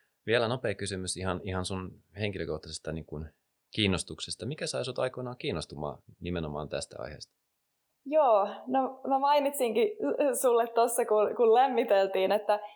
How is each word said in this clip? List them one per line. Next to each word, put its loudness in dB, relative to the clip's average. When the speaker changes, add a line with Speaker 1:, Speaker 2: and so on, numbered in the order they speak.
Speaker 1:
Vielä 2
nopea -2
kysymys -6
ihan, -2
ihan -2
sun -8
henkilökohtaisesta, -6
niin -8
kuin, -10
kiinnostuksesta. -2
Mikä -8
sai -4
sut -8
aikoinaan -6
kiinnostumaan -6
nimenomaan -6
tästä -8
aiheesta? -14
Speaker 2:
Joo, 4
no 0
mä 2
mainitsinkin 2
sulle 4
tossa, 2
kun, 4
kun 6
lämmiteltiin, 4
että 0